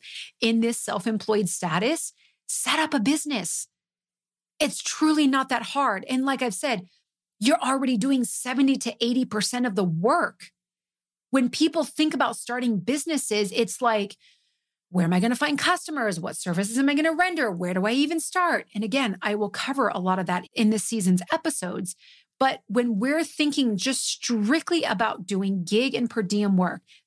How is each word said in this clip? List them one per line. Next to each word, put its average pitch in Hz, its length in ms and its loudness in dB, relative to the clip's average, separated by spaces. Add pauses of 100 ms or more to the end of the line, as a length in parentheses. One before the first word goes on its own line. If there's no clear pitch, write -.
(420)
in 226 180 2
this 233 180 0
self-employed 214 720 -2
status, 190 640 -2 (340)
set - 320 -2
up 302 140 0
a 269 60 4
business. 269 680 -2 (920)
It's - 220 -2
truly 302 460 2
not 262 220 2
that 233 140 -2 (100)
hard. 233 360 0
And 262 160 0
like 269 160 0
I've 240 120 -2
said, 233 340 -4 (520)
you're 269 200 4
already 262 380 0
doing 262 260 2
seventy 262 540 2
to - 220 -6
eighty 247 240 2
percent 247 420 -2
of 202 100 0
the 196 80 2
work. 185 680 0 (800)
When 247 200 2
people 311 340 0
think 311 300 0
about 240 220 0
starting 240 440 -2
businesses, 226 720 -2
it's - 260 -2
like, 220 380 0 (720)
"Where 180 160 2
am 175 80 2
I 185 60 4
gonna 233 160 2
find 294 240 0
customers? 285 600 -2
What 160 160 -8
services 202 440 -2
am 277 100 4
I 285 60 2
gonna 311 180 2
render? 320 380 0
Where 180 240 -2
do 185 100 2
I 220 60 2
even 294 280 2
start?" 339 540 -2
And 208 100 -4
again, 226 380 -2
I 208 140 0
will 208 160 -2
cover 262 380 0
a - 100 -4
lot 185 180 0
of 185 80 -2
that 180 280 -2
in 214 180 4
this 214 120 0
season's 185 380 2 (100)
episodes. 190 640 -4 (440)
But 262 260 2
when 233 320 0
we're 285 260 2
thinking 277 540 0
just 247 300 -2
strictly 247 760 0
about 214 440 -2
doing 196 360 -2
gig 240 300 2
and 240 160 -2
per 220 140 -2
diem 202 340 2
work, 180 240 0 (260)